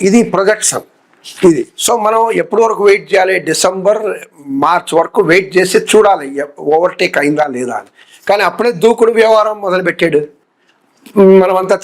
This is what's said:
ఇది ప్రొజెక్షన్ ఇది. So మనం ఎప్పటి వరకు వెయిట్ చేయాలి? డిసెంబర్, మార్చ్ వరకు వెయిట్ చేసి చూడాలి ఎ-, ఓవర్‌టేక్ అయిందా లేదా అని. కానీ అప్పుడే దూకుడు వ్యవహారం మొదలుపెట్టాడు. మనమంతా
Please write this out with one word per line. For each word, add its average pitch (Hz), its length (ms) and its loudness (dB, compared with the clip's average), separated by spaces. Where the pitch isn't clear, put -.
ఇది 196 220 2
ప్రొజెక్షన్ 196 580 -2
ఇది. 147 220 2
So 233 140 0
మనం 226 320 0
ఎప్పటి 190 300 -2
వరకు 214 220 0
వెయిట్ 196 300 0
చేయాలి? 185 260 0
డిసెంబర్, 190 800 -2
మార్చ్ 151 460 -2
వరకు 165 280 0
వెయిట్ 175 360 0
చేసి 185 200 0
చూడాలి 170 600 0
ఎ-, 143 220 -10
ఓవర్‌టేక్ 175 580 -2
అయిందా 147 300 0
లేదా 123 260 -8
అని. 107 140 -10
కానీ 202 140 2
అప్పుడే 226 280 -2
దూకుడు 226 400 2
వ్యవహారం 214 500 2
మొదలుపెట్టాడు. 175 800 -2
మనమంతా 190 680 4